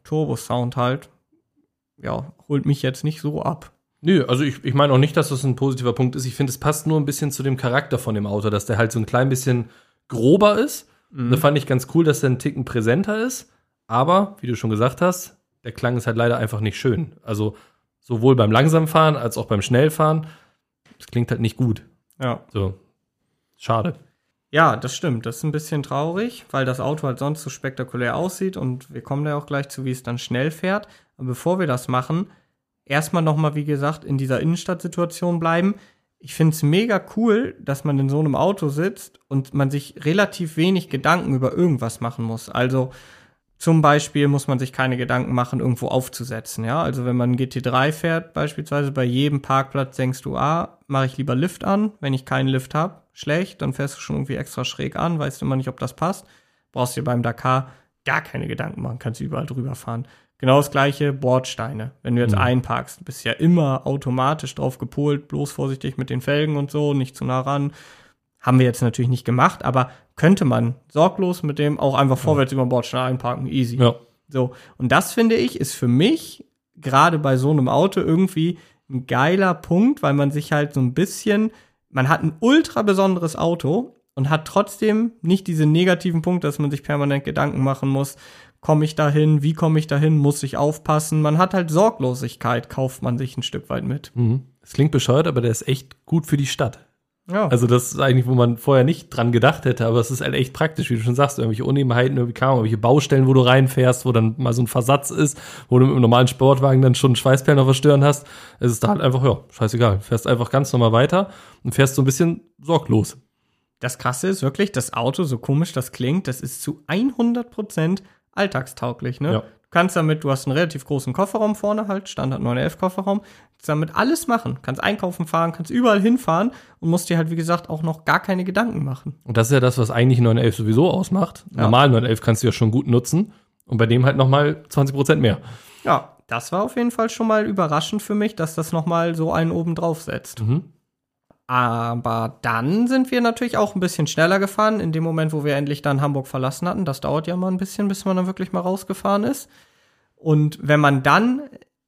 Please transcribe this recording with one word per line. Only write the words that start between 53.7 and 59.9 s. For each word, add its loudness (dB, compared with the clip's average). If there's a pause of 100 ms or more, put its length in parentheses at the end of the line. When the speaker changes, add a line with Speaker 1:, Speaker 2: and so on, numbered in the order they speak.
Speaker 1:
fährst -6
du -20
schon -6
irgendwie -6
extra -8
schräg -8
an, -2
weißt -6
immer -2
nicht, -4
ob -12
das -8
passt. -6 (460)
Brauchst -4
dir -6
beim 0
Dakar -2 (340)
gar 0
keine -10
Gedanken -8
machen, -8
kannst -8
überall -6
drüber -8
fahren. -8 (300)